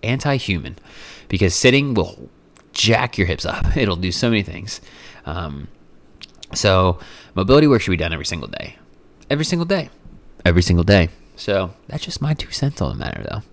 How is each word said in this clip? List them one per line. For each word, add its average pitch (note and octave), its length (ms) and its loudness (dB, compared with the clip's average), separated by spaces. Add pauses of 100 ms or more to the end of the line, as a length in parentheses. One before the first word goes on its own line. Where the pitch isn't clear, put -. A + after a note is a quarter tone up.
anti-human, A#2+ 720 -4 (520)
because F#2+ 260 2
sitting C#3 380 4
will - 360 -4 (440)
jack A#2 440 0
your F#2 100 2
hips - 180 -4
up. - 320 0
<laughs> - 0 -
It'll G2+ 180 0
do F2+ 160 -4
so A#2+ 180 0
many G#2+ 140 2
things. - 380 -10 (440)
Um, D2+ 440 -8 (840)
so F#2 460 2 (340)
mobility C3 340 4
work C3 140 4
should G2 100 -2
be F2 60 2
done D#2+ 140 -2
every D#2+ 140 -6
single C#2+ 240 -8
day. G1+ 260 -12 (560)
Every D3 140 0
single E3+ 200 -2
day. F3 240 -2 (560)
Every F2 160 6
single E2+ 220 4
day. E2+ 240 6 (300)
So F#2+ 340 -2 (160)
that's - 160 -8
just - 180 -8
my D3+ 120 0
two - 180 -8
cents - 300 -2
on C#2+ 80 0
the - 80 -6
matter, - 260 -8
though. - 180 -8 (120)